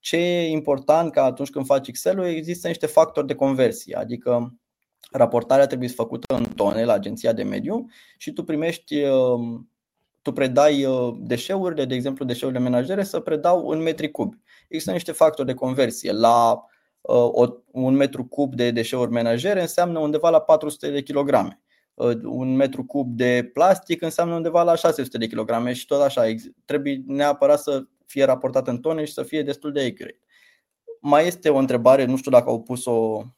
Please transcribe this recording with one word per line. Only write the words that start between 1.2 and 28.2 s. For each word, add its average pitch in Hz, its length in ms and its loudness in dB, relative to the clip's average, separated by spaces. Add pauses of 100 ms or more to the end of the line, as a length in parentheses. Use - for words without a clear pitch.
atunci 131 300 0
când 135 160 -6
faci 135 220 0
Excel-ul, 180 360 -2
există 170 440 -6
niște 170 180 -4
factori 156 400 2
de 135 80 -4
conversie, 135 640 0
adică 120 580 -4 (560)
raportarea 120 560 4
trebuie 127 220 -4
făcută 117 460 -4
în 123 100 0
tone 110 400 0
la 120 80 2
Agenția 107 400 -2
de 110 100 -2
Mediu 139 440 -6 (320)
și - 140 -12
tu 160 120 -8
primești, 156 580 -4
uh, 123 580 0 (640)
tu 135 100 -4
predai, 139 520 2
uh, 123 340 0
deșeurile, 165 680 -4
de 131 100 -4
exemplu, 135 300 -6
deșeurile 123 360 -4
menajere, 127 440 0
să 185 160 -4
predau 165 460 0
în 156 120 -2
metri 160 320 -4
cubi. - 260 -6 (320)
Există 160 240 -6
niște 170 200 -6
factori 151 360 2
de 135 60 -2
conversie. 131 580 -2
La, 117 520 4 (360)
uh, 120 300 2
o, 120 160 4 (240)
un 131 240 0
metru 135 300 0
cub 135 300 -4
de 120 160 0
deșeuri 117 400 -2
menajere 120 500 0
înseamnă 170 380 -2
undeva 156 320 2
la 156 100 6
patru 156 280 4
sute 147 220 -6
de 143 120 -4
kilograme. 139 580 0 (340)
Uh, 120 300 -2
un 127 320 -4
metru 135 280 0
cub 127 320 -4
de 123 360 0
plastic 170 500 2
înseamnă 170 320 -2
undeva 170 280 0
la 170 120 4
șase 165 280 2
sute 123 160 -8
de 117 80 -2
kilograme 117 460 -4
și 123 140 -10
tot 143 160 0
așa. 131 240 2
Ex-, 113 240 -6 (140)
trebuie 139 420 -4
neapărat 143 540 2
să 139 220 -4 (240)
fie 139 180 0